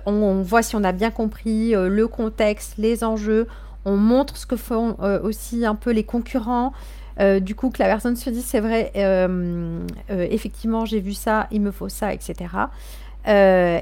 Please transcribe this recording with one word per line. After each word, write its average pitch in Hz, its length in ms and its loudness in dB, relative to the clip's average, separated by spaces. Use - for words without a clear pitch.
on, 202 80 0
on 196 280 2
voit 214 220 2
si 233 120 -4
on 214 80 2
a 185 80 2
bien 196 200 0
compris, 220 640 0
euh, 185 120 4
le 208 200 2
contexte, 220 720 -2
les 220 260 0
enjeux, 220 440 0
on 196 100 2
montre 240 420 4
ce - 100 -14
que 254 80 -2
font, 226 480 -2
euh, 196 180 0
aussi 226 440 -4
un 214 100 2
peu 240 160 -2
les 220 120 2
concurrents. 240 720 -2
Euh, 196 200 6
du 190 160 -2
coup, 262 140 0
que 254 120 -2
la 196 60 4
personne 220 280 2
se 240 140 -6
dise, « 240 160 -2
C'est - 140 0
vrai, 226 360 0
euh, 180 840 0
euh, 180 220 -2
effectivement, 226 520 -2
j'ai 220 160 -2
vu 196 140 -4
ça, 214 380 0
il 214 100 0
me 202 100 0
faut 196 180 -8
ça, 196 240 -4
et - 60 -6
cetera. » 180 520 -4
Euh, 185 540 6